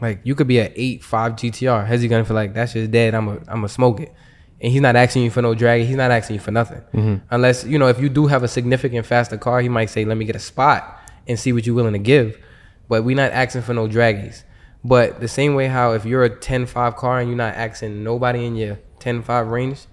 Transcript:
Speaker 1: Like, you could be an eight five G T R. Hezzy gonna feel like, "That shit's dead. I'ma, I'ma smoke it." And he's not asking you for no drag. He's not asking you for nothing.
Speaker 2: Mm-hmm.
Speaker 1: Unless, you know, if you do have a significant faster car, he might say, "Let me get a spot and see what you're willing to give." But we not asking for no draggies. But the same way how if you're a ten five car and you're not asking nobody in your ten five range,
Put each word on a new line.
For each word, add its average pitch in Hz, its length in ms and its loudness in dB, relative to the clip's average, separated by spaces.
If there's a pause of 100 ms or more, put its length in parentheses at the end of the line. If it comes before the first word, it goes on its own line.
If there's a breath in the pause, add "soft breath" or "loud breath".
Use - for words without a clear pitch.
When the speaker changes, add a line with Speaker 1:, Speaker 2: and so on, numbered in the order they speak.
Speaker 1:
Like, 107 240 -4
you 131 100 -2
could 139 140 2
be 123 100 4
an 104 160 0
eight 123 300 -6
five 113 320 -2
G 120 140 -6
T 127 180 -6
R. 107 180 0
Hezzy 120 220 0
gonna 113 160 2
feel 110 100 -2
like, 104 200 -2
"That 117 160 -4
shit's 113 180 -4
dead. 113 260 2
I'ma, 104 220 -2 (120)
I'ma 110 200 -4
smoke 123 320 0
it." - 120 -14 (480 soft breath)
And 117 120 -2
he's 139 100 2
not 123 140 6
asking 123 280 4
you 117 60 0
for 120 120 0
no 117 120 2
drag. 117 300 4
He's 131 120 -2
not 131 140 2
asking 113 240 0
you 98 60 -8
for - 100 -8
nothing. 113 300 -2 (140)
Speaker 2:
Mm-hmm. 107 200 0 (160)
Speaker 1:
Unless, 123 360 2
you 147 120 0
know, 135 100 6
if 123 120 2
you 143 80 0
do 143 200 2
have 139 140 2
a 120 60 0
significant 120 580 -2
faster 120 300 0
car, 123 240 0
he 120 80 0
might 113 220 0
say, 107 140 -2
"Let 110 120 -2
me 110 80 -4
get 110 120 -6
a 117 40 -12
spot - 580 0 (300 loud breath)
and 120 100 -2
see 127 140 0
what 117 140 -2
you're 120 100 0
willing 113 160 0
to 101 60 -2
give." 113 380 2 (520 soft breath)
But 113 160 2
we 127 100 0
not 135 180 2
asking 123 300 -2
for 117 120 -6
no 113 140 -2
draggies. 107 540 0 (440 soft breath)
But 120 340 4
the 117 80 -6
same 143 260 0
way 135 140 0
how 123 240 2
if 107 120 -2
you're 123 200 2
a 117 60 4
ten 123 360 -4
five 123 300 -2
car 127 220 -2
and 120 100 -2
you're 120 80 -4
not 113 180 -4
asking 110 500 -8
nobody 120 420 -2
in 117 100 -6
your 107 220 -6 (220)
ten 120 220 -4
five 120 260 -2
range, 127 320 -4 (120)